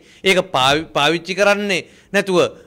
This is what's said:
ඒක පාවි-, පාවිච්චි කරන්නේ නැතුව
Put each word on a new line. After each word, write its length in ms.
ඒක 180
පාවි-, 360
පාවිච්චි 480
කරන්නේ 460
නැතුව 300